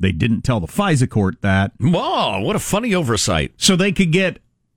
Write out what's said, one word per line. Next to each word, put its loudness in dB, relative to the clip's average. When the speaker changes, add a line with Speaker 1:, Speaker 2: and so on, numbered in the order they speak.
Speaker 1:
They 2
didn't 0
tell 0
the -4
fisa 0
court -2
that. 2
Speaker 2:
Whoa, 0
what -2
a -2
funny -2
oversight. -2
Speaker 1:
So 2
they 2
could 0
get 0